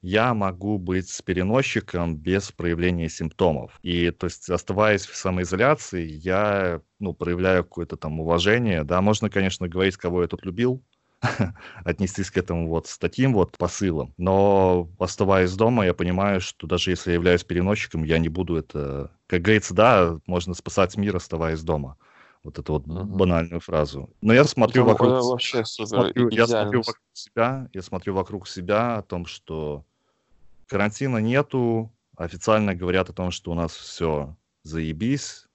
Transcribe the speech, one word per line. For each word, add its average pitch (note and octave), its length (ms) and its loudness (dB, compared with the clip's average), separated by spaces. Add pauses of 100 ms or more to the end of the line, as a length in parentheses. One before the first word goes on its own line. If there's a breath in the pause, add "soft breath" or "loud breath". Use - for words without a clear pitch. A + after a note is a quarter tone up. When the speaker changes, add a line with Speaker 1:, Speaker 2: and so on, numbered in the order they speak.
Speaker 1:
я G#2+ 320 2
могу G2+ 440 -2
быть F#2 320 -2
с - 120 -14
переносчиком F#2 960 -2
без F#2 340 -2
проявления E2+ 580 -2
симптомов. D#2 720 -2
И, F2 280 0
то - 140 -8
есть, - 240 -10
оставаясь G2 560 0
в - 100 -18
самоизоляции, F#2 880 -2
я, F#2 760 -2 (180)
ну, F#2 140 -4
проявляю F2 500 2
какое-то E2 320 -10
там D#2 240 -8
уважение. F2 640 2
Да, E2+ 180 0
можно, G#2+ 280 2
конечно, F#2 400 -2
говорить, F#2 260 0
кого F2 280 -2
я E2+ 40 -2
тут F#2 180 -10
любил, A#2+ 380 -2 (380)
<laughs> - 640 -4
отнестись F#2 460 -4
к - 80 -2
этому E2+ 320 -2
вот E2 180 -2
с - 120 -16
таким B2+ 340 0
вот F#2 240 2
посылом. E2+ 600 -2
Но, F#2+ 680 4 (120)
оставаясь F#2 560 2
дома, A2+ 300 4
я F2 100 4
понимаю, F#2 460 0
что - 260 -12
даже F2+ 240 0
если F2+ 200 -4
я E2+ 40 2
являюсь F2 280 4
переносчиком, F2 600 -2
я D#2+ 160 2
не D#2+ 100 0
буду E2+ 260 -4
это... C#2 540 -6 (160)
Как F2+ 160 0
говорится, G#2 320 2
да, F2+ 540 6
можно F2+ 260 -4
спасать F2+ 440 -2
мир, G2+ 180 -2
оставаясь D#2+ 480 -4
дома. D2+ 340 -4 (460 soft breath)
Вот D2 160 -14
эту D2+ 140 -6
вот C#2 140 -2
Speaker 2:
Мгм. F#2 300 -8
Speaker 1:
банальную E2+ 420 2
фразу. C#2+ 500 -4 (120)
Но G#2+ 100 4
я B2+ 140 10
смотрю C3 380 4
Speaker 2:
Это A#2+ 80 6
Speaker 1:
вокруг A#2+ 240 6
Speaker 2:
во-, B2+ 60 2
Speaker 1:
с-, A#2+ 100 2
Speaker 2:
вообще A#2+ 340 -2
супер A2 220 -8
Speaker 1:
смотрю, A#2 420 0
я A2 160 4
Speaker 2:
идеально. A#2 160 2
Speaker 1:
смотрю G#2 200 0
вокруг A2+ 160 -8 (160)
себя, B2+ 600 -4
я F#2+ 80 -10
смотрю F#2+ 320 -8
вокруг F#2+ 340 -6
себя G#2+ 500 -2
о G#2 40 -6
том, F2 240 -8
что D2+ 580 -8 (840)
карантина G#2+ 500 -2
нету, A#2 720 0 (240)
официально G2+ 600 0
говорят F2+ 340 0
о - 40 -16
том, F2+ 180 -4
что - 200 -8
у - 20 -4
нас E2+ 200 -2
всё D#2 600 -4 (280)
заебись D#2+ 920 -6